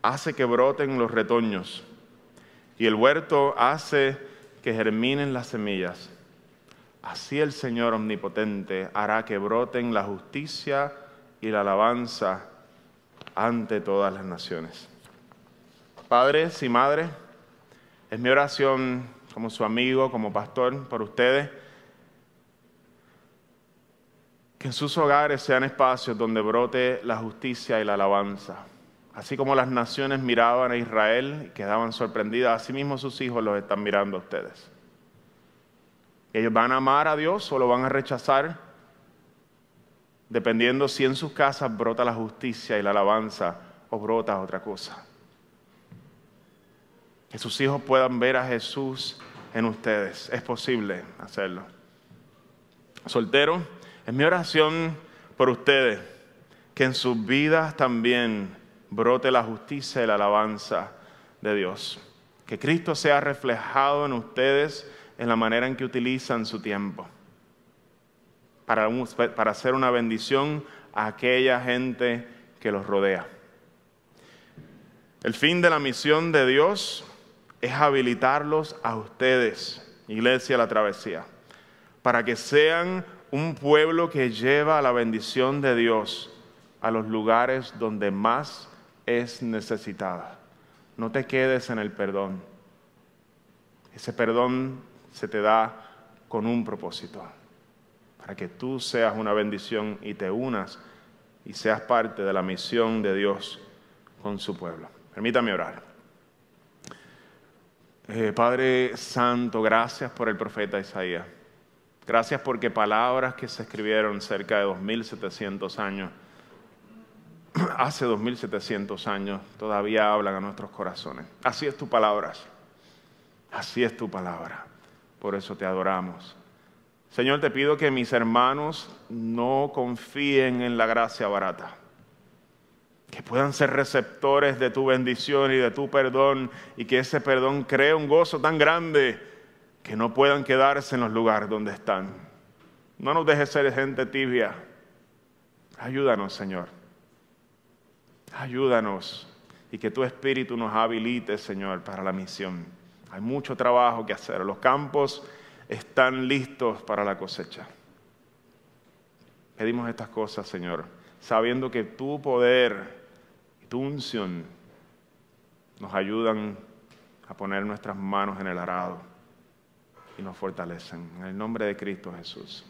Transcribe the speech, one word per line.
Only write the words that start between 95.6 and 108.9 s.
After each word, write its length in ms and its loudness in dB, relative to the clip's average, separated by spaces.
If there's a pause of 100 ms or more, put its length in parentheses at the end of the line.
con 180 -4
un 180 0
propósito, 600 -10 (960)
para 160 -14
que 120 -10
tú 320 -6
seas 380 0
una 160 0
bendición 680 -2
y 120 -10
te 160 -6
unas 500 -4 (640)
y 100 -16
seas 280 0
parte 400 2
de 120 0
la 80 2
misión 600 0
de 140 2
Dios 440 -2 (640)
con 160 -6
su 180 -8
pueblo. 340 -12 (240)
Permítame 400 0
orar. 280 -4 (2250)
Eh, 240 -2
Padre 600 2